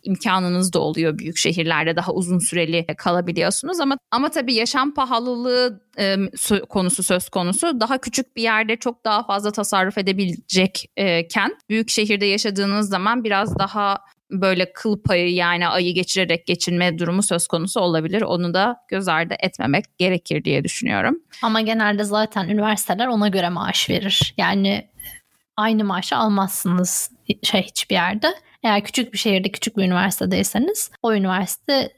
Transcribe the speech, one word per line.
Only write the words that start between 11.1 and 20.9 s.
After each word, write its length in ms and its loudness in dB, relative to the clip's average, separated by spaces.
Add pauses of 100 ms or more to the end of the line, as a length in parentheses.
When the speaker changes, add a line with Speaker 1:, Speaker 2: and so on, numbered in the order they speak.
Speaker 1:
ken 280 0 (140)
büyük 200 0
şehirde 360 0
yaşadığınız 640 0
zaman 340 0
biraz 360 0
daha 380 0 (340)
böyle 420 0
kıl 280 -2
payı 320 2
yani 340 2
ayı 260 0
geçirerek 540 0
geçinme 520 0
durumu 240 0
söz 240 -2
konusu 320 -2
olabilir. 420 0
Onu 320 0
da 240 2 (100)
göz 200 -4
ardı 320 0
etmemek 580 -2
gerekir 460 0
diye 200 0
düşünüyorum. 560 0 (220)